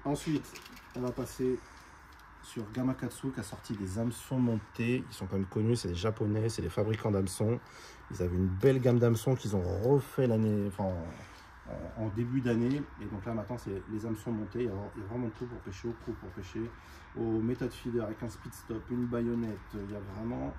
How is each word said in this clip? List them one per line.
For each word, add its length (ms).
Ensuite, 580
on 60
va 100
passer 460
sur 300
Gamakatsu 580
qui 80
a 40
sorti 300
des 240
hameçons 400
montés. 720
Ils 60
sont 100
quand 120
même 100
connus, 300
c'est 100
des 80
Japonais, 520
c'est 140
des 80
fabricants 400
d'hameçons. 500
Ils 100
avaient 140
une 100
belle 340
gamme 200
d'hameçons 340
qu'ils 220
ont 80
refait 640
l'année, 400
enfin, 160
en, 1200
en, 20
en 40
début 320
d'année. 420
Et 40
donc 200
là 80
maintenant 240
c'est 240
les 140
hameçons 260
montés. 280
Il 60
y 40
a, 40
il 60
y 20
a 40
vraiment 240
tout 160
pour 140
pêcher 260
au 60
cou, 140
pour 100
pêcher 400
au 240
méthode 300
feeder 320
avec 180
un 80
speed 240
stop, 380
une 160
baïonnette. 500
Il 180
y 40
a 60
vraiment 440